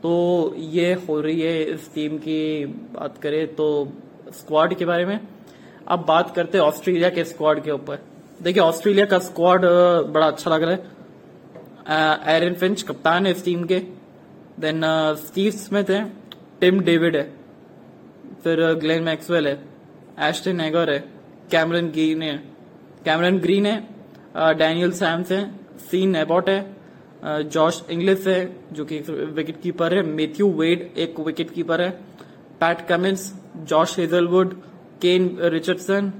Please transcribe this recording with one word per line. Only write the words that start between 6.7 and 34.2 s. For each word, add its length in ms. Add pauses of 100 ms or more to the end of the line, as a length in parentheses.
के 160
squad 380
के 80
ऊपर। 280 (440)
देखिए 200
ऑस्ट्रेलिया 440
का 120
squad, 460
अ, 380
बड़ा 240
अच्छा 240
लग 120
रहा 100
है। 120 (1000)
अ, 440
एरन 240
फिंच 280
कप्तान 440
है 60
इस 120
टीम 200
के। 180 (800)
Then, 240
अ, 300
स्टीव 360
स्मिथ 340
है, 280 (480)
टिम 200
डेविड 360
है, 180 (1120)
फिर, 160
अ, 120
ग्लेन 300
मैक्सवेल 440
है, 260 (460)
एस्टन 420
एगर 300
है, 80 (520)
कैमरन 360
ग्रीन 360
है, 140 (680)
कैमरन 340
ग्रीन 280
है, 220 (480)
अ, 160
डैनियल 400
सैम्स 400
है, 200 (380)
सीन 260
एबॉट 320
है, 280 (480)
अ, 140
जॉश 520
इंग्लिस 360
है 300 (160)
जो 120
कि 140 (100)
विकेट 540
कीपर 320
है, 80
मैथ्यू 480
वेड 460
एक 240
विकेट 300
कीपर 300
है, 100 (680)
पैट 260
कमिंस, 480 (220)
जॉश 420
हेजलवुड, 600 (420)